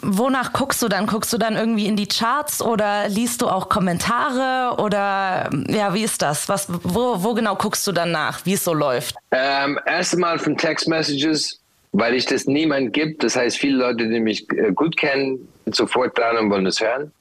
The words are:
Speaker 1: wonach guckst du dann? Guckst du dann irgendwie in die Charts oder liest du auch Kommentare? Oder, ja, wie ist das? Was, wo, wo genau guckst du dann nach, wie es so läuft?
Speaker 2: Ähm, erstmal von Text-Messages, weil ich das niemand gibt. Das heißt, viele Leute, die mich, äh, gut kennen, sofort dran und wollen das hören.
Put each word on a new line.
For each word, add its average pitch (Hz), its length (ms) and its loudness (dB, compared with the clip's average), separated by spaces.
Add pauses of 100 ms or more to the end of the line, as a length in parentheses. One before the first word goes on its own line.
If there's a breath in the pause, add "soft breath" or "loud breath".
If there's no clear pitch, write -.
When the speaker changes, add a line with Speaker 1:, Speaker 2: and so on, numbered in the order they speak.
Speaker 1:
wonach 247 540 0
guckst - 260 0
du 233 80 2
dann? 196 180 0
Guckst 214 240 -2
du 240 60 0
dann 220 200 0
irgendwie 220 320 0
in 214 80 0
die 202 100 0
Charts 262 560 -2
oder 208 460 0
liest 233 340 -2
du 226 60 2
auch 185 200 0
Kommentare? 247 1120 0
Oder, 196 720 0 (180)
ja, 202 240 0
wie 214 120 0
ist - 180 -2
das? 147 260 -2
Was, 196 220 -2
wo, 180 520 -2
wo 226 120 0
genau 214 200 0
guckst - 320 -2
du 202 60 -2
dann 170 200 0
nach, 151 340 -2
wie 185 80 2
es - 100 -2
so 175 80 0
läuft? 147 440 0 (140)
Speaker 2:
Ähm, 139 540 0
erstmal 170 540 0
von 147 180 -2
Text-Messages, 156 1040 0 (380)
weil 113 160 4
ich 127 120 0
das 135 200 0
niemand 139 460 2
gibt. 156 300 0
Das 117 140 2
heißt, 120 200 2
viele 139 220 2
Leute, 120 300 2
die 117 120 2
mich, 110 320 0
äh, 104 200 2
gut 156 240 0
kennen, 135 520 0 (180)
sofort 113 500 0
dran 117 200 2
und 110 140 2
wollen 98 140 4
das 92 160 0
hören. 139 300 0 (100)